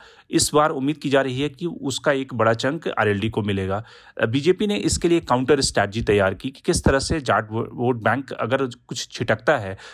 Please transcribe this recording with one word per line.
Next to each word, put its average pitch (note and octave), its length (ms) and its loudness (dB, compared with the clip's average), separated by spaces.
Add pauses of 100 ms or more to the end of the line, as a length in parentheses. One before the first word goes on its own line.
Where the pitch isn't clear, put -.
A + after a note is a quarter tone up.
(300)
इस - 240 0
बार D3+ 160 6
उम्मीद C#3+ 260 -2
की D3 140 -4
जा C3+ 100 6
रही C3 200 -2
है D3 80 -2
कि D3 180 -8
उसका D3 460 -2
एक C3+ 220 -2
बड़ा A2+ 200 4
चंक C#3+ 340 -2
आरएलडी G#2+ 420 0
को A2 120 -2
मिलेगा। G2 420 -2 (380)
अ, A#2+ 40 2
बीजेपी D#3 400 2
ने G#3 100 0
इसके E3 320 -2
लिए E3 120 4
काउंटर C3+ 400 2
स्ट्रैटेजी G#2 420 0
तैयार G2 320 2
की C3+ 160 -8
कि - 140 -20
किस E3 200 0
तरह C3+ 140 4
से D#3 220 -2
जाट A2+ 300 0
वो-, A2 220 -4
वोट B2 240 0
बैंक A2+ 360 -2
अगर C3 340 -2
कुछ - 440 -10
छिटकता A#2 460 0
है F#2+ 220 -6 (160)